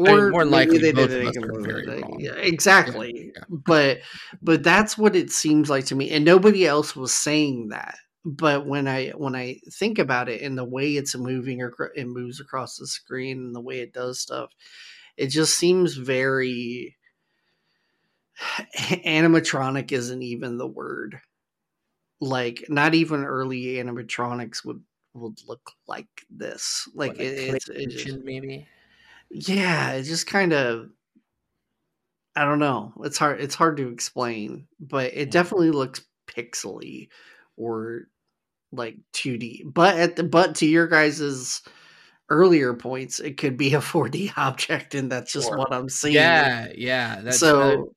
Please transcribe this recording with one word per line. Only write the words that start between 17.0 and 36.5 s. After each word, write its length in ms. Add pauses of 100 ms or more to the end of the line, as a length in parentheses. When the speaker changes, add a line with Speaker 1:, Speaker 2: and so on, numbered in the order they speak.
Speaker 2:
<sighs> 400
animatronic 1120
isn't 320
even 340
the 100
word. 520 (1000)
Like, 500
not 240
even 300
early 400 (140)
animatronics 840
would, 200 (320)
would 320
look 240 (160)
like 200 (220)
this. 640
Like, 200
Speaker 1:
What, 40
like 100
Speaker 2:
it, 100 (180)
it's, 140
it 200
just 160
Speaker 1:
claymation, 180
maybe? 440 (640)
Speaker 2:
Yeah, 640
it 100
just 240
kinda, 600 (1500)
I 100
don't 140
know. 340 (100)
It's 140
hard, 240
it's 140
hard 220
to 120
explain, 800 (120)
but 340
it 160
Speaker 1:
Mm. 20
Speaker 2:
definitely 400
looks 340 (220)
pixely 840 (480)